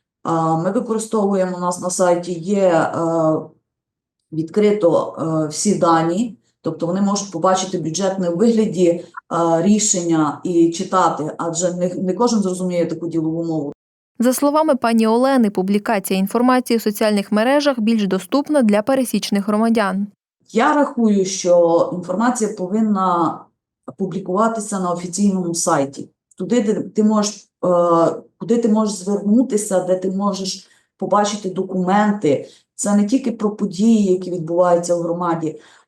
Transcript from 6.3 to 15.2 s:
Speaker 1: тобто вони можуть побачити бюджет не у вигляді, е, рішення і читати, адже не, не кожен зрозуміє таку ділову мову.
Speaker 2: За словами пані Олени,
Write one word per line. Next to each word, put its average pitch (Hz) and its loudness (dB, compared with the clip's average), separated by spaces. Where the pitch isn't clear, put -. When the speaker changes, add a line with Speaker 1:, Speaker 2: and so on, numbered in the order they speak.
Speaker 1:
тобто 165 -6
вони 180 -2
можуть 202 -2
побачити 185 0
бюджет 185 -4
не 175 -2
у 170 -2
вигляді, 196 2
е, 175 0
рішення 170 2
і 170 4
читати, 170 0
адже 170 -2
не, 180 -2
не 185 -4
кожен 233 0
зрозуміє 180 -2
таку 165 -6
ділову 160 -4
мову. 156 -4
Speaker 2:
За 247 2
словами 285 0
пані 226 2
Олени, 240 2